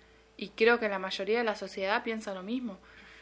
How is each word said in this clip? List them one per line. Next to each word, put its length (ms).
Y 120
creo 300
que 100
la 100
mayoría 400
de 40
la 120
sociedad 480
piensa 320
lo 80
mismo. 340